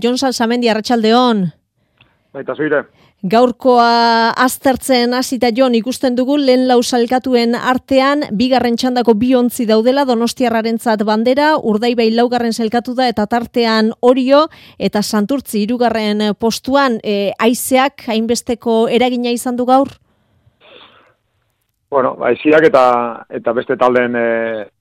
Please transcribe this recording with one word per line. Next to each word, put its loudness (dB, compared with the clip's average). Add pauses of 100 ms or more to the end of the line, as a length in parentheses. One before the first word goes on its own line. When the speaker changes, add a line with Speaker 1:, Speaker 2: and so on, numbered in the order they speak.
Speaker 1:
Jon 0
Salsamendi, -2
arratsaldeon. 2 (880)
Speaker 2:
Baita -8
zuire. -2 (400)
Speaker 1:
Gaurkoa 2
aztertzen 0
hasita, -2
Jon, 2
ikusten -4
dugu 0
lehen 2
lau 4
sailkatuen 0
artean 0 (100)
bigarren 0
txandako 0
bi 0
ontzi 0
daudela, 2
Donostiarrarentzat -2
Bandera, 2
Urdaibai 0
laugarren 0
sailkatu -4
da, 0
eta -2
tartean 0
Orio, 4 (360)
eta -2
Santurtzi -2
hirugarren -2
postuan. -2
E, -2
haizeak 0
hainbesteko -2
eragina 0
izan -6
du -2
gaur? 2 (2000)
Speaker 2:
Bueno, 0
haizeak 2
eta, 4 (460)
eta -6
beste -4
taldeen, 0
e, -4 (140)